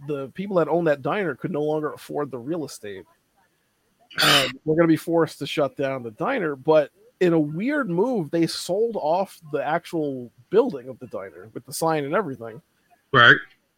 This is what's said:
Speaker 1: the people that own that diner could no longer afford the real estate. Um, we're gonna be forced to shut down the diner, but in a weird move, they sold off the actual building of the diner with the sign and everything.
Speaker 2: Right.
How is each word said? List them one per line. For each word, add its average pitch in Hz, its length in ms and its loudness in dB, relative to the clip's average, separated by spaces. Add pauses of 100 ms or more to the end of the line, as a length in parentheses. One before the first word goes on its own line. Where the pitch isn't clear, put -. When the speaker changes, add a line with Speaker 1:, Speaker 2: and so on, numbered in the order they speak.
Speaker 1:
the 139 280 -6
people 196 220 -4
that 160 120 4
own 170 160 2
that 143 180 2
diner 160 320 -2
could 156 160 -6
no 147 120 -2
longer 151 300 -2
afford 147 380 -6
the 127 80 -10
real 147 280 -6
estate. 98 380 -14 (1200)
Um, 143 280 4 (140)
we're 156 120 0
gonna 170 120 6
be 156 80 6
forced 165 440 -2
to 139 60 -6
shut 139 300 -2
down 135 260 -4
the 117 100 -10
diner, 180 440 -4
but 151 340 4 (300)
in 180 140 4
a 165 60 4
weird 208 500 -2
move, 190 400 0
they 165 160 2
sold 208 500 -2
off 170 440 -2 (120)
the 143 100 -2
actual 143 680 -4 (180)
building 170 400 0
of 127 100 -14
the 127 80 -16
diner 95 480 -12
with 127 120 -14
the - 60 -16
sign 160 320 0
and 143 100 -4
everything. 127 460 -6 (520)
Speaker 2:
Right. 127 240 8 (420)